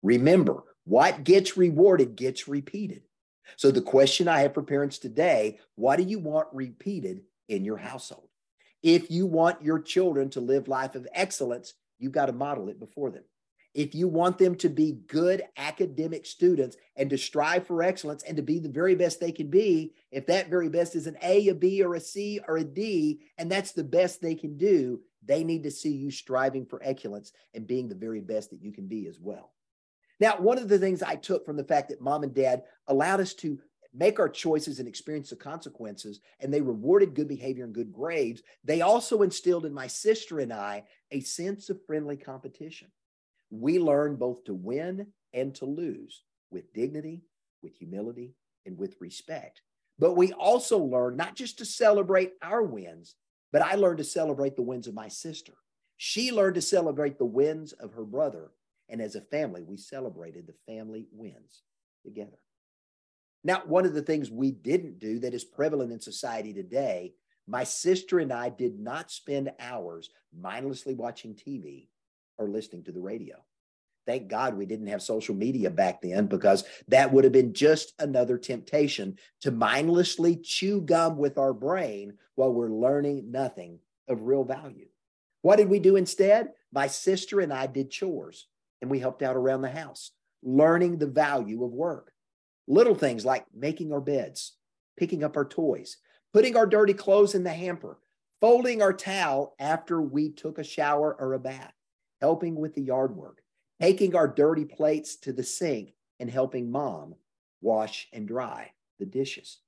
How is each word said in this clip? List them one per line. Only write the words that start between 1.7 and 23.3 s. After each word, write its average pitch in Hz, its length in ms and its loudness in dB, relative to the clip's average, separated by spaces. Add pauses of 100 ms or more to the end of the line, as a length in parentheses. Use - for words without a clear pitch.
gets 127 320 -6
repeated. 143 540 -8 (540)
So 139 140 6
the 127 120 4
question 139 460 4
I 160 120 4
have 143 140 2
for 151 80 -2
parents 143 360 -2
today, 117 600 0 (160)
what 131 220 2
do 175 60 2
you 202 160 -2
want 156 340 -2
repeated 131 720 -8 (260)
in 98 160 -2
your 107 120 -4
household? 113 520 -16 (540)
If 170 280 6
you 180 160 0
want 165 360 2
your 156 160 0
children 156 520 0
to 135 100 -6
live 131 280 0
life 131 280 -4
of 123 160 -12
excellence, 131 640 -6 (240)
you've 135 140 -8
got 143 140 2
to 123 60 -2
model 123 360 -6
it - 120 -12
before 131 300 -8
them. - 140 -18 (480)
If 143 220 -4
you 175 140 0
want 175 300 2
them 180 180 6
to 180 120 0
be 151 380 0
good 180 380 0 (120)
academic 156 680 -6
students 151 500 2 (200)
and 139 140 -2
to 139 60 0
strive 156 520 -2
for 170 160 0
excellence 156 400 -4
and 156 120 -8
to 147 60 -4
be 151 160 0
the 156 100 -8
very 175 280 2
best 175 240 0
they 170 100 -2
can 156 180 -8
be, 170 440 4 (180)
if - 160 -8
that 175 240 2
very 175 180 0
best 170 280 -2
is 151 100 -4
an 156 160 -10
A, 196 260 4
a 190 60 2
B, 185 300 2
or 175 100 -2
a 160 60 -4
C, 202 480 -8
or 160 80 0
a 160 80 0
D, 151 560 -2 (180)